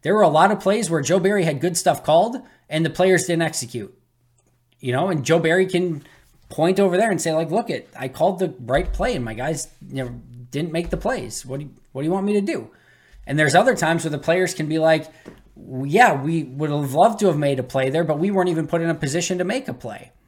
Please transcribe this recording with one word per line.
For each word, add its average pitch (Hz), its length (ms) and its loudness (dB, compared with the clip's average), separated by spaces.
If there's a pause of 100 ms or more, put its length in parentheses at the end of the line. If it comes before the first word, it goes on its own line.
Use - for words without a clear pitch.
There 165 120 0
were 214 80 4
a 180 60 6
lot 160 240 6
of 202 80 -2
plays 202 300 0
where 165 120 0
Joe 165 180 2
Barry 190 260 2
had 147 160 -2
good 170 160 -2
stuff - 260 0
called 196 320 4 (340)
and 160 160 0
the 151 40 0
players 180 360 4
didn't 170 180 0
execute. 120 540 -8 (840)
You 123 120 -4
know, 147 160 0
and 156 160 -2
Joe 160 160 2
Barry 170 260 2
can 175 380 -2 (460)
point 180 320 0
over 180 160 2
there 220 140 2
and 175 100 -2
say, 160 120 -2
like, 160 160 -2
"Look, 214 200 -2
it, 131 280 -8
I 127 100 -8
called 175 320 0
the 180 200 -2
right 131 320 -2
play 214 240 -2
and 127 80 -4
my 110 100 -8
guys, 139 360 -6 (200)
you 131 140 -6
know, 120 180 -10 (300)
didn't 156 200 -4
make 170 180 -4
the - 80 -2
plays. 196 480 -6
What 135 140 -8
do 147 60 -10
you, - 60 -18 (200)
what 135 100 -8
do 151 60 -2
you 170 40 0
want 196 140 -2
me 208 80 0
to 202 80 2
do?" 196 300 -6 (560)
And 143 100 -2
there's 156 180 4
other 226 200 6
times 165 280 0
where 156 80 -4
the 147 60 -4
players 175 360 0
can 156 140 -4
be 160 120 0
like, 160 280 2 (480)
"Yeah, 143 640 2
we 160 220 0
would 139 260 -6
have 143 240 -2
loved 208 260 4
to 202 80 2
have 151 100 2
made 143 220 0
a 127 40 -4
play 131 260 -2
there, 160 140 0
but 156 160 -2
we 196 120 0
weren't 185 180 2
even 160 180 -2
put 170 140 -2
in 165 80 0
a 160 60 0
position 165 440 -4
to 180 40 -2
make 240 240 -4
a - 60 -8
play." - 380 -14 (160)